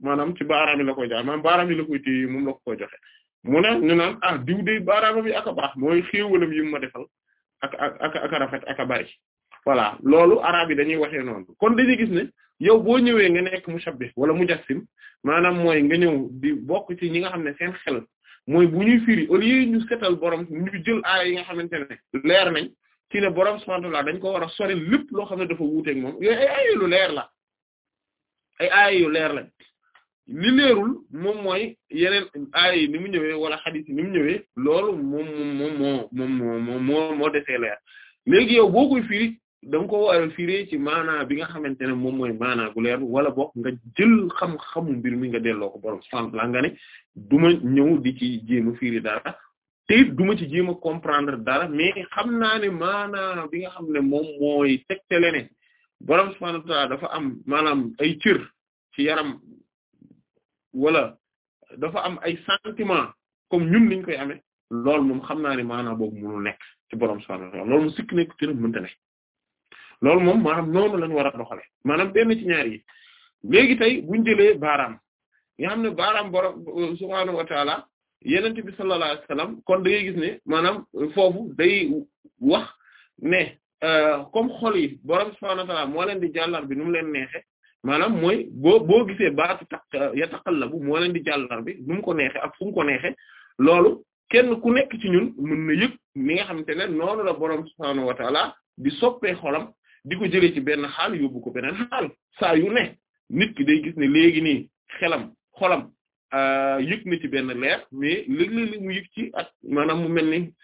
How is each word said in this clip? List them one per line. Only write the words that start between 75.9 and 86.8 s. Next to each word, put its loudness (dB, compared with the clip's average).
baaraam -2
borom -4
subhanahu -4
wa -4
ta'ala, -4
Yonent 0
bi -12
sallallahu -2
alayhi -4
wa -20
sallam, -6
kon 2
da 2
ngay 2
gis -6
ne -6
maanaam 0
foofu 2
day 2
wax 2
ne, 0
euh, 2
comme 0
xol 0
yi 0
borom 0
subhanahu -4
wa -6
ta'ala -4
moo -4
leen -4
di -4
jàllar -4
bi -6
nu -6